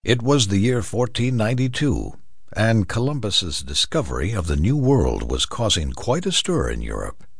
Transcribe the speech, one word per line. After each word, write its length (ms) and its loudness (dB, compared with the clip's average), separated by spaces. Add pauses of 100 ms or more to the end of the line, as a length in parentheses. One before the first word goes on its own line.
It 160 2
was 280 2
the 100 4
year 240 2
fourteen 520 0
ninety-two, 760 0 (400)
and 340 2
Columbus's 760 -2
discovery 720 -2
of 120 -2
the 100 0
New 220 2
World 540 2
was 160 0
causing 460 0
quite 340 -2
a 40 0
stir 380 0
in 140 -4
Europe 400 -6 (160)